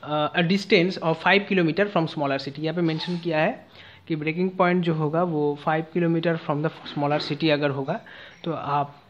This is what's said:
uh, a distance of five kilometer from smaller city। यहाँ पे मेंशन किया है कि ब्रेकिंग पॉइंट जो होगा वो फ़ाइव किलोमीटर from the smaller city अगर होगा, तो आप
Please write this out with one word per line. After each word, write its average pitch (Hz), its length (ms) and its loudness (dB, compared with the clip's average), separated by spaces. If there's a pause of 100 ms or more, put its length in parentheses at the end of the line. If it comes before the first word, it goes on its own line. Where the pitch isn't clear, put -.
(140)
uh, 151 240 0
a 170 100 2
distance 185 560 2
of 165 120 2 (120)
five 190 120 6 (120)
kilometer 185 400 2
from 160 220 0
smaller 139 320 -2
city। 143 140 -10
यहाँ 160 160 -4
पे 175 60 -2
मेंशन 165 360 -2
किया 165 220 -2
है 202 280 -2 (400)
कि 165 80 -2
ब्रेकिंग 160 340 -2
पॉइंट 180 340 2
जो 165 100 2
होगा 156 300 0
वो 147 380 0
फ़ाइव 160 320 0
किलोमीटर 170 440 2
from 151 280 -2
the 160 40 2
smaller 147 600 -2
city 151 180 0
अगर 147 200 4
होगा, 139 320 -4 (420)
तो 170 80 -4
आप 143 580 -2